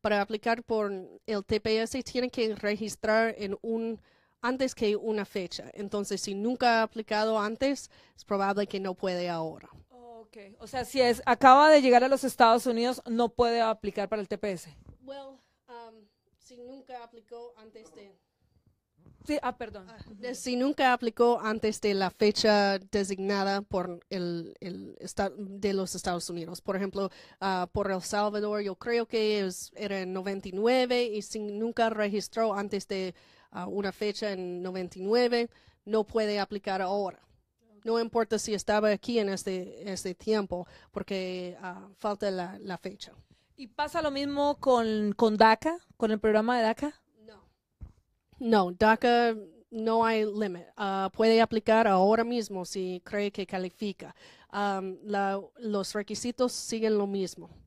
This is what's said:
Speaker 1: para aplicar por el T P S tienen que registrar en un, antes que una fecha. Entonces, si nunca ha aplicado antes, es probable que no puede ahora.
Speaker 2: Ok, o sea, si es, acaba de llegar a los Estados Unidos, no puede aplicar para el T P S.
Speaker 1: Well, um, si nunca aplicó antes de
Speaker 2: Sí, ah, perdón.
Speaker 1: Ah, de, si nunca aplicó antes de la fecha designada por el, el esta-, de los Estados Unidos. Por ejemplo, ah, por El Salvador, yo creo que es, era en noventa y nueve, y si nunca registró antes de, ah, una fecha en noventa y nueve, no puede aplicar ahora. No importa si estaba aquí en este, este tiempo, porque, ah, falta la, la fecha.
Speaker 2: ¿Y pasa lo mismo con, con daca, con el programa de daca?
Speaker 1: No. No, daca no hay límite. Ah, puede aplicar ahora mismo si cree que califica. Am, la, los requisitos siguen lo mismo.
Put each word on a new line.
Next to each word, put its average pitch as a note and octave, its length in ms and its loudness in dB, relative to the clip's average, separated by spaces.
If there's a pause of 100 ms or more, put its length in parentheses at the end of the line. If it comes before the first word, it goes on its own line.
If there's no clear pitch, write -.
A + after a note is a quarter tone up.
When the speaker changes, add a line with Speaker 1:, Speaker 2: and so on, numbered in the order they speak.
Speaker 1:
para G#3 180 2
aplicar A3 420 -2
por G#3+ 300 -2
el G3 540 -8
T G#3+ 160 0
P A3 200 2
S A#3+ 220 -4
tienen B3 260 -2
que A3 240 -2
registrar G#3+ 840 0
en G3+ 240 -6
un, A3+ 360 -4 (440)
antes B3+ 340 -2
que G#3+ 220 0
una G#3+ 260 -4
fecha. - 500 -8
Entonces, G3+ 460 -6
si G3 160 -6
nunca A#3 440 2
ha A3 40 2
aplicado A3 560 -2
antes, A3+ 500 -2 (240)
es - 120 -20
probable G3 420 0
que G3+ 140 -6
no F#3+ 120 -4
puede F3+ 360 -4
ahora. D#3+ 400 -6 (200)
Speaker 2:
Ok, A#3+ 480 -20 (220)
o A3+ 80 -16
sea, B3+ 160 -4
si B3+ 160 -2
es, A#3+ 260 4
acaba C4 440 10
de D4+ 120 10
llegar B3 220 8
a C4 60 2
los C4+ 160 2
Estados A#3 400 6
Unidos, A#3+ 400 -2
no A#3 240 0
puede A#3 320 2
aplicar G#3+ 480 -2
para G#3+ 120 -4
el F#3+ 60 -8
T G#3 100 -6
P G#3 140 -4
S. D#3+ 240 -10 (300)
Speaker 1:
Well, C4+ 340 -16 (300)
um, A#3 260 -18 (440)
si - 180 -20
nunca B3+ 480 -18
aplicó A#3 500 -20
antes A3 400 -20
de G3+ 180 -20 (1120)
Speaker 2:
Sí, D4+ 160 -4
ah, B3 140 -6
perdón. G#3 340 -16
Speaker 1:
Ah, A3+ 80 -20 (120)
de, A3 240 -12
si B3+ 220 -4
nunca C4 380 2
aplicó A#3+ 480 2
antes G#3+ 400 -2
de G#3 120 0
la F#3+ 160 0
fecha G#3 680 4
designada G3 840 -2
por F3+ 380 -4 (100)
el, F3 500 -6
el F#3+ 400 -12
esta-, G3 380 -4
de G3 360 -4
los F#3+ 200 -2
Estados F3 360 -4
Unidos. E3+ 320 -10
Por G3 140 -4
ejemplo, G3 360 -4 (280)
ah, F#3 320 -2
por G3 200 -2
El F#3 100 -2
Salvador, G#3 600 -2
yo G3 140 -6
creo A#3 300 -2
que G#3+ 400 0
es, - 300 -8
era G3 240 -6
en F#3 140 -6
noventa G3 340 -6
y F#3 60 -10
nueve, B3 500 2
y G#3+ 180 -4
si - 180 -10
nunca A3 500 -2
registró G#3+ 640 -2
antes G3+ 340 -6
de, F#3 260 -6 (380)
ah, F3+ 160 -10
una G3 240 -4
fecha G#3 400 -4
en F3+ 320 -6
noventa F#3 340 -8
y F#3 40 -12
nueve, A#3 480 2 (360)
no G#3+ 200 0
puede G#3 340 0
aplicar G3 420 -4
ahora. F#3+ 380 -2 (640)
No A3+ 160 0
importa A3+ 400 0
si A3 140 -4
estaba G#3 360 2
aquí A3+ 300 0
en G3+ 100 0
este, F#3 600 -6
este F#3 240 -8
tiempo, G3 500 -2 (260)
porque, F#3 720 -6
ah, F#3+ 260 -14 (100)
falta G#3 340 -4
la, F#3 280 -6
la F#3+ 180 -8
fecha. - 360 -14 (440)
Speaker 2:
¿Y C4+ 100 -16
pasa D4+ 340 -2
lo D4+ 100 0
mismo C#4+ 480 0
con, A3 520 2
con A3 260 2
daca, A3+ 400 6 (200)
con A3+ 140 0
el A3 80 0
programa A3 380 2
de A#3 60 2
daca? A3+ 380 -2 (260)
Speaker 1:
No. G#3+ 220 -20 (920)
No, G#3+ 300 4
daca A3+ 640 4 (340)
no A3+ 360 2
hay A3 180 2
límite. G3+ 440 -4 (100)
Ah, G3 360 -2
puede A3+ 280 6
aplicar A3 460 4
ahora G3+ 360 6
mismo A3 400 -4
si F#3 400 -6
cree G3+ 280 -4
que G3 140 -8
califica. F#3 680 -8 (340)
Am, F#3+ 540 -4
la, G3 380 -2 (160)
los G#3 360 -4
requisitos A#3 600 -2
siguen A3 440 0
lo G3+ 80 2
mismo. F#3+ 440 -6 (180)